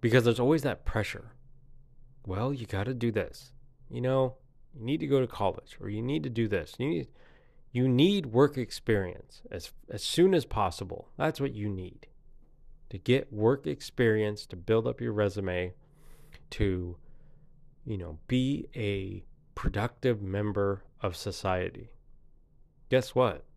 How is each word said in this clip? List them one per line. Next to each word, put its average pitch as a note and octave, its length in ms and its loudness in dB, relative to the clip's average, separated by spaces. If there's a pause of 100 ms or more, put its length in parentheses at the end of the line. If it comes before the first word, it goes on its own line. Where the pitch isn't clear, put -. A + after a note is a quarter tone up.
Because A#2+ 220 6
there's A#2 160 4
always C#3 240 4
that C3 220 -2
pressure. - 460 -2 (920)
"Well, G#2+ 280 -2
you B2 120 -8
gotta G#2 280 -4
do A#2 180 0
this. F#2 420 -4 (360)
You A#2+ 120 -8
know, C3 360 2 (360)
you A2+ 100 -12
need C#3 160 -2
to D#3+ 80 -4
go C#3 140 4
to B2 60 0
college, - 520 -2
or F#2+ 100 -8
you G#2 120 -4
need C#3+ 220 -2
to C#3 60 -4
do A2+ 180 0
this. F#2 300 -2
You C3 100 -2
need, E3 200 -2 (640)
you B2 160 2
need D#3+ 400 6
work C#3 300 4
experience - 840 -2 (100)
as, - 200 -10 (180)
as - 140 -8
soon F#3+ 300 6
as D3+ 120 4
possible. F#2+ 720 -4
That's D3+ 220 0
what C#3 140 -2
you G#2 160 -6
need. F#2 380 -10 (840)
To G2 80 -10
get B2+ 340 2
work A2+ 340 2
experience, G#2+ 800 0
to - 100 -14
build A2 320 0
up A#2+ 140 -4
your A#2 100 -4
resume, F#2+ 640 0 (760)
to, F2+ 460 -2 (840)
you G#2+ 140 -6
know, E2+ 300 -10
be B2+ 460 0
a G2 520 -6 (300)
productive A2 680 -2
member G2+ 640 -2 (160)
of F#2 160 -4
society." F#2 720 -4 (1000)
Guess B2+ 240 2
what? A2+ 300 2 (140)